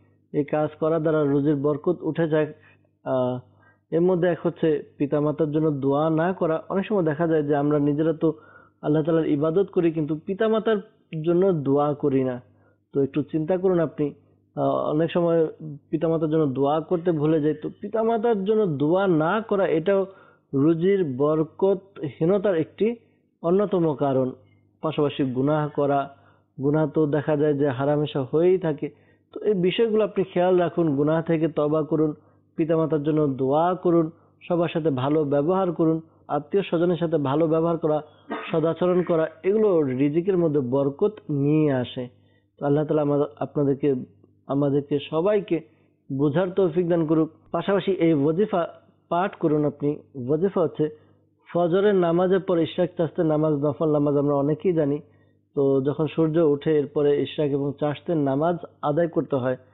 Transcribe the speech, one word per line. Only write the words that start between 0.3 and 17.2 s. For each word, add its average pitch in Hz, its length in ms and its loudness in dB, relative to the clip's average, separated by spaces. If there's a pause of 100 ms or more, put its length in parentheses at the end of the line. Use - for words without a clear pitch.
এই 147 100 0
কাজ 151 260 -2 (100)
করার 160 220 0
দ্বারা 156 220 2
রুজির 143 320 2
বরকত 147 460 -2
উঠে 160 260 -2
যায়। 151 260 0 (500)
আহ, 127 360 -2 (520)
এর 165 100 2
মধ্যে 180 260 2
এক 165 160 0
হচ্ছে 160 400 0 (140)
পিতামাতার 147 540 0
জন্য 156 200 0
দোয়া 139 380 0
না 165 240 0
করা। 160 360 -2
অনেক 190 160 -2
সময় 202 180 0
দেখা 156 240 0
যায় 160 160 2
যে 147 120 0
আমরা 147 240 2
নিজেরা 147 340 0
তো 160 200 0 (480)
আল্লাহ 151 220 0
তাআলার 160 240 0
ইবাদত 160 420 0
করি, 170 220 0
কিন্তু 156 340 -4
পিতামাতার 220 520 0 (480)
জন্য 180 280 4
দোয়া 143 400 0
করি 135 300 0
না। 123 180 -4 (520)
তো 143 80 0
একটু 139 220 0
চিন্তা 160 340 -2
করুন 185 220 2
আপনি। 147 340 -2 (420)
আহ, 135 340 0
অনেক 156 220 0
সময় 170 360 2 (420)
পিতামাতার 165 400 -2
জন্য 160 160 2
দোয়া 139 340 0
করতে 175 320 -2
ভুলে 156 300 0